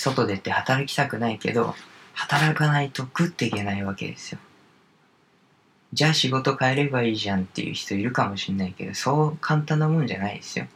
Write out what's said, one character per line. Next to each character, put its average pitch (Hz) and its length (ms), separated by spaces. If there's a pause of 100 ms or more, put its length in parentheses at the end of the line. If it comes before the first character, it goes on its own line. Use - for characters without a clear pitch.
外 127 260
出 98 120
て 101 120
働 131 360
き - 100
た 139 100
く 120 120
な 117 120
い 107 80
け - 140
ど、 113 220 (400)
働 151 400
か 151 140
な 143 140
い 135 80
と 135 120
食 151 240
っ - 20
て 131 180
い 104 60
け 104 100
な 101 140
い 98 80
わ 98 100
け 104 120
で - 100
す - 160
よ。 - 60 (1500)
じ 123 120
ゃ 156 60
あ 156 40
仕 131 160
事 131 260
変 131 160
え - 40
れ 143 120
ば 127 140
い 113 120
い - 20
じ 107 140
ゃ 98 60
ん 95 60
っ - 20
て - 180
い - 80
う - 40
人 - 200
い 101 80
る 120 100
か 120 160
も 98 80
し - 140
れ 98 40
な 95 120
い 90 60
け 92 140
ど、 98 80
そ 147 300
う 151 160
簡 151 220
単 151 160
な 156 100
も 160 120
ん 131 60
じ - 80
ゃ - 40
な 101 140
い - 40
で - 60
す - 160
よ。 127 180